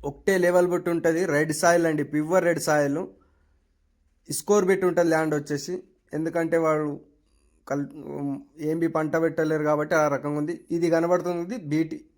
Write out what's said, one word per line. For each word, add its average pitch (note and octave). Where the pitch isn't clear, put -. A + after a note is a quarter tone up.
ఒకటే E3
లెవెల్ F3+
బిట్ F3
ఉంటది, E3
రెడ్ D3+
సాయిల్ F3
అండి, D3+
ప్యూర్ D#3+
రెడ్ E3+
సాయిల్. D3
స్కోర్ G3+
బిట్ F#3
ఉంటది E3+
ల్యాండ్ D#3
వచ్చేసి, D3
ఎందుకంటే E3
వాడు D3+
కల్-, C#3+
ఏం D#3+
బి E3
పంట D#3
పెట్టలేరు D#3
కాబట్టి D3+
ఆ -
రకంగా D3
ఉంది. D#3+
ఇది E3+
కనబడుతుంది F3
బీటీ D#3